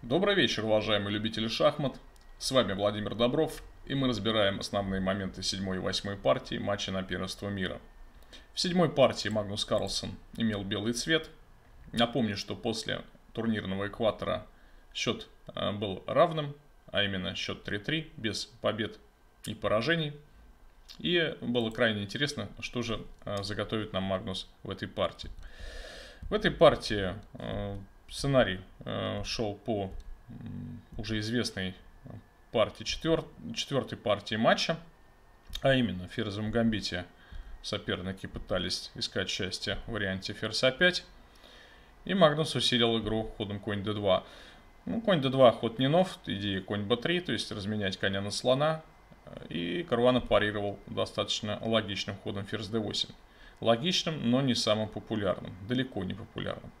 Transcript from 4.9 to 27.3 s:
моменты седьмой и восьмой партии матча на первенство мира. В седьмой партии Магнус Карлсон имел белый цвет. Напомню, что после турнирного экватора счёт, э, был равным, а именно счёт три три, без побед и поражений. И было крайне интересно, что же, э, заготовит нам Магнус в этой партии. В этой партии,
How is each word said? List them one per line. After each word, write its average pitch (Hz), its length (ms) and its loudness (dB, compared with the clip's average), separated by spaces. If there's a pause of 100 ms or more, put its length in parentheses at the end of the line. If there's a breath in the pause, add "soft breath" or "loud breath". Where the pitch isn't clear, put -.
моменты 95 420 -2
седьмой 95 360 -2
и - 20 -4
восьмой 98 380 -2
партии 127 400 2
матча 101 340 -2
на 95 100 -2
первенство 92 460 -4
мира. 95 320 -2 (720 loud breath)
В - 80 -6
седьмой 175 300 4
партии 113 400 6
Магнус 104 340 -2
Карлсон 98 460 -2 (260)
имел 107 260 0
белый 104 300 -2
цвет. 160 380 0 (600)
Напомню, 113 440 2
что - 180 -6
после - 460 -4 (320)
турнирного 101 560 -2
экватора 101 580 -2 (460 soft breath)
счёт, - 340 -2 (280)
э, 98 180 -2
был 101 340 -6
равным, 147 480 2 (380)
а 101 100 2
именно 92 320 -2
счёт - 300 -6
три 101 140 -4
три, 151 400 -4
без 107 260 -4
побед 107 540 -4 (480)
и 107 80 -6
поражений. 135 580 0 (840)
И 165 420 0
было 120 300 0
крайне 110 320 2
интересно, 110 480 -4 (100)
что - 220 -6
же, 113 200 -4 (220)
э, 101 180 -4
заготовит 104 520 -4
нам 95 80 0
Магнус 95 480 -4 (140)
в - 40 -8
этой 101 180 -6
партии. - 440 -2 (1000 loud breath)
В 196 60 -2
этой 208 160 2
партии, 110 640 6 (240)